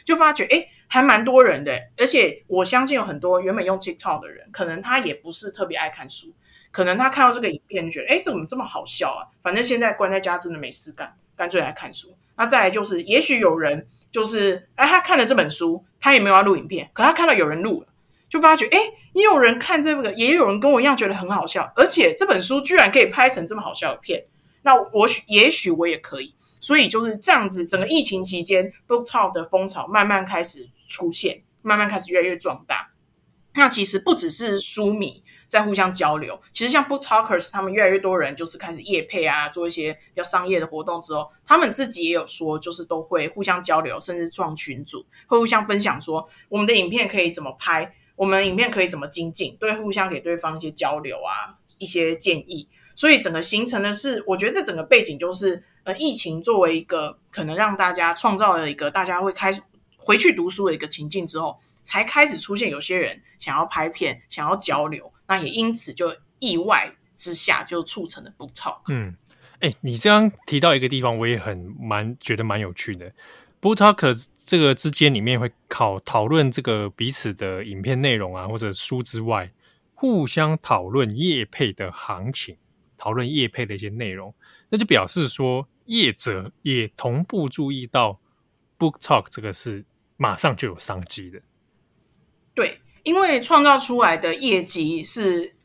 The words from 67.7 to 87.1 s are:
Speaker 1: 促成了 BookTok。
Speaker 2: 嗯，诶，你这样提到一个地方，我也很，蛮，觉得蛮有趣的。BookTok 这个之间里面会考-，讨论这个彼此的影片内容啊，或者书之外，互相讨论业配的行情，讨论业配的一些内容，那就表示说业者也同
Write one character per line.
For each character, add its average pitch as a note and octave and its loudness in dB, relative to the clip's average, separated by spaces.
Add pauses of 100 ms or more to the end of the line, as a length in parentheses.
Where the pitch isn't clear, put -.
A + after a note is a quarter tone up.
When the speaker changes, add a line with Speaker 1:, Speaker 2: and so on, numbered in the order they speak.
Speaker 1:
促 E3+ -10
成 - -14
了 - -20
BookTok。 - -12
Speaker 2:
嗯， G#2 -6 (460)
诶， D3+ -2
你 B2 -6
这 D3+ 0
样 G#3+ 6 (140)
提 C#3+ -2
到 E3 4
一 C3+ 0
个 B2+ 0
地 C3 -4
方， A#2+ 0
我 A2+ -2
也 A#2 0
很， F#2 -10
蛮， A2 -4
觉 - -4
得 A2 -4
蛮 G#2+ -2
有 G2 -6
趣 G2+ -10
的。 F2 -16 (480)
BookTok G3+ 4 (180)
这 F3+ 2
个 C#3 4
之 D3+ -2
间 D3 6
里 A#2 -2
面 A#2 0
会 A2+ -4 (160)
考-， G2 -2
讨 A2 0
论 C#3+ 4
这 C3 -6
个 G#2+ -2
彼 A2+ -6
此 A#2 -4
的 F#2+ -8
影 G2 -10
片 B2+ -2
内 C3+ 2
容 F#2+ -4
啊， F#2 -8
或 A2 -6
者 A2 -4
书 B2+ -6
之 A2+ -6
外， G2+ -4 (440)
互 G#3 0
相 D#3 0
讨 G2 0
论 A2 -2
业 D3+ 0
配 G#2 -4
的 F#2 -8
行 G2 -8
情， - -8 (400)
讨 G#2+ -4
论 A#2+ -2
业 C#3 0
配 A#2+ -6
的 G#2 -10
一 - -12
些 G2+ -10
内 G#2+ -8
容， F#2+ -14 (360)
那 A3 0
就 A3 0
表 A2 4
示 D3+ -2
说 C3 -2 (180)
业 G#3+ 0
者 G2 -6 (100)
也 B2 -2
同 B2 -4